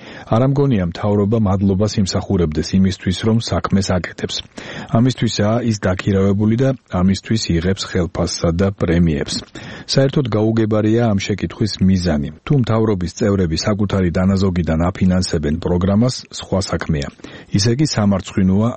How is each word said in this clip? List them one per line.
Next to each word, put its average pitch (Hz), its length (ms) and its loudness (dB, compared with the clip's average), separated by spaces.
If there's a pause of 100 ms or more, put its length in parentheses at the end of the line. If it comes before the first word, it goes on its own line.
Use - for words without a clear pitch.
(280)
არ 113 160 2
ამგონია 135 480 2
მთავრობა 104 480 0
მადლობას 98 560 2
იმსახურებდეს 87 800 0
იმისთვის, 95 480 2
რომ 113 160 4
საქმეს 98 480 -2
აკეთებს. - 480 -4 (560)
ამისთვისაა 117 720 0
ის 113 160 0
დაქირავებული 101 800 0
და 135 80 2 (240)
ამისთვის 95 500 0 (140)
იღებს 92 320 -2
ხელფასსა 85 640 -2
და 95 240 2
პრემიებს. 87 580 0 (540)
საერთოდ 135 400 2
გაუგებარია 110 800 2
ამ 101 160 2
შეკითხვის 101 560 -4
მიზანი. 87 480 2 (160)
თუ - 160 0
მთავრობის 110 560 0
წევრები 95 400 0
საკუთარი 98 560 0
დანაზოგიდან 92 720 2
აფინანსებენ 90 720 0
პროგრამას, 95 580 2 (140)
სხვა - 320 -4
საქმეა. 80 480 -2 (400)
ისე 104 320 0
კი 156 80 2
სამარცხვინოა 101 880 2